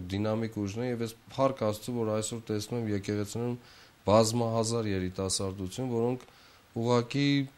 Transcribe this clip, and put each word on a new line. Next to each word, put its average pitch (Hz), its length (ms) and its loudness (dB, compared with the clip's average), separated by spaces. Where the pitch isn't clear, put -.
դինամիկ 107 520 -2
ուժն 104 240 -4
է, 127 60 -2
և 117 180 -2
ես 113 80 -8
փառք - 360 0
Աստծու, 107 320 -2
որ 113 160 -2
այսօր 107 320 -2
տեսնում 110 380 -4
եմ 110 100 -2
եկեղեցիներում 104 680 -2
բազմահազար 113 800 4
երիտասարդություն, 95 1040 -4
որոնք 120 340 0
ուղղակի 120 540 2